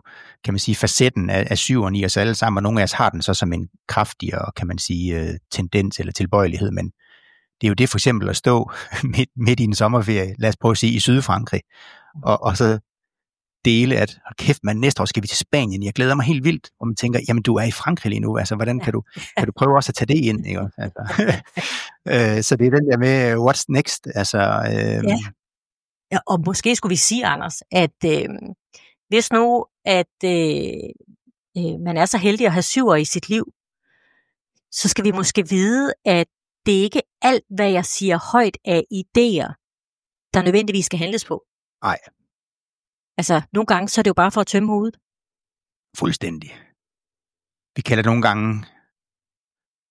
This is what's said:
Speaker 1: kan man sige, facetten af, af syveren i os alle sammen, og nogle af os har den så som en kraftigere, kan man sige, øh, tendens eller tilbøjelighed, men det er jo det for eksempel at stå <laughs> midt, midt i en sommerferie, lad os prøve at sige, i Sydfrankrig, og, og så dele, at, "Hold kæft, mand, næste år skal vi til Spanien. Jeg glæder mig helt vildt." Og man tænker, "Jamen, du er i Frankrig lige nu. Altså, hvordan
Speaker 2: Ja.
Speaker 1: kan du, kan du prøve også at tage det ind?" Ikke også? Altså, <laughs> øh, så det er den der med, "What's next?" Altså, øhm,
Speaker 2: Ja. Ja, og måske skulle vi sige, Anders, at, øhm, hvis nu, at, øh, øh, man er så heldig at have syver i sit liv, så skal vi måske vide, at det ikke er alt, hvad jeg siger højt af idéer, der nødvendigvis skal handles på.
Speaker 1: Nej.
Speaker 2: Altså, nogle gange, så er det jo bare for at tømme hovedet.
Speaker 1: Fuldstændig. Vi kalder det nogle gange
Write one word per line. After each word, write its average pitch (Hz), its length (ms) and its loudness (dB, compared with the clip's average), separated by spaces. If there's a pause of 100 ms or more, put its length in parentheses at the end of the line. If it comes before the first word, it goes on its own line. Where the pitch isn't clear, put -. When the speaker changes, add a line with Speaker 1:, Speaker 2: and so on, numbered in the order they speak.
(440)
Speaker 1:
kan 107 100 -2
man 98 60 -2
sige, 107 160 -2
facetten 110 540 0
af, 95 200 0
af - 80 0
syveren 101 380 0
i 98 100 0
os 92 120 -2
alle 95 180 0
sammen, 107 220 0
og 98 60 0
nogle 110 160 2
af 98 40 4
os 92 80 0
har 113 180 0
den 82 120 -4
så 98 120 0
som 87 200 0
en 87 160 -6 (180)
kraftigere, - 680 -4
kan 90 120 -6
man 87 100 -6
sige, 87 440 -4
øh, 82 120 -6 (180)
tendens 98 480 -2
eller - 140 -6
tilbøjelighed, 95 580 0
men 92 140 -4 (760)
det 110 60 0
er - 20 4
jo 101 40 2
det 123 160 2
for 104 80 -2
eksempel 101 320 2
at 101 80 -4
stå 123 340 2 (120)
<laughs> - 320 -6
midt, 127 200 2
midt 123 240 2
i 123 40 2
en 107 120 0
sommerferie, 107 600 0
lad 110 120 0
os 98 80 -2
prøve 113 140 2
at 107 60 2
sige, 117 160 2
i 107 60 0
Sydfrankrig, 113 640 0 (600)
og, - 200 0
og 98 140 0
så 110 220 2 (840)
dele, 123 320 4
at, 104 280 -2
"Hold - 100 -18
kæft, - 280 0
mand, 107 160 -2
næste 135 220 2
år 90 40 2
skal 101 180 -4
vi 107 40 -8
til - 100 -6
Spanien. 101 460 -2
Jeg 101 100 -6
glæder 131 220 0
mig 131 100 -2
helt 139 180 0
vildt." - 260 -2 (100)
Og 120 80 -6
man 113 80 -4
tænker, 120 320 -2
"Jamen, 120 160 0
du 113 120 2
er 107 80 0
i 117 80 -2
Frankrig - 380 -4
lige 107 100 -2
nu. 110 180 -2
Altså, 107 180 -4
hvordan 117 220 -4
Speaker 2:
Ja. - 60 -6
Speaker 1:
kan 107 100 -2
du, 110 100 -4 (340)
kan 190 100 0
du - 100 -6
prøve 139 180 4
også 135 160 2
at - 40 -8
tage 120 120 -2
det 143 180 2
ind?" 107 220 -2
Ikke 95 140 -4
også? 98 160 -8
Altså, - 240 -10 (560)
<laughs> - 540 -8 (260)
øh, 110 60 0
så - 120 2
det 120 120 4
er 123 40 6
den 143 200 4
der 120 60 4
med, 127 380 4 (100)
"What's 135 240 2
next?" - 460 -2
Altså, 104 240 0
øhm, 107 680 0
Speaker 2:
Ja. 101 100 2 (960)
Ja, 190 60 -2 (100)
og 185 180 0
måske 226 300 0
skulle 196 160 -4
vi 180 40 2
sige, 226 300 0
Anders, 156 360 -2 (100)
at, 170 240 2 (100)
øhm, - 480 -2 (540)
hvis 226 240 2
nu, 240 340 2 (200)
at, 185 280 2 (100)
øh, 160 680 -2 (680)
øh, 165 280 -4
man 170 120 -2
er 170 80 4
så 220 120 -2
heldig 208 280 2
at 185 80 4
have 180 100 2
syver 233 320 4
i 151 100 2
sit - 240 -6
liv, 220 160 0 (1300)
så - 180 0
skal 208 160 0
vi 208 60 4
måske 190 380 -2
vide, 226 440 2 (120)
at 175 220 2 (380)
det 214 60 4
ikke 202 280 2
er - 280 -4
alt, 254 160 2 (120)
hvad 202 160 2
jeg 180 140 0
siger 175 460 -2
højt 233 340 2
af 170 180 2 (100)
idéer, 190 600 0 (800)
der 185 100 4
nødvendigvis 196 420 2
skal 170 140 -6
handles 196 260 -4
på. - 180 -8 (400)
Speaker 1:
Nej. 92 140 0 (1200)
Speaker 2:
Altså, 165 240 0 (120)
nogle 214 120 0
gange, 196 240 0
så 226 120 0
er - 20 0
det 202 60 4
jo 180 40 0
bare 185 180 4
for 214 100 -2
at 190 60 -2
tømme 208 220 0
hovedet. 214 280 -4 (1000)
Speaker 1:
Fuldstændig. 87 520 -6 (1300)
Vi - 60 -4
kalder 113 220 2
det 113 60 4
nogle 117 120 2
gange 107 440 0 (1300)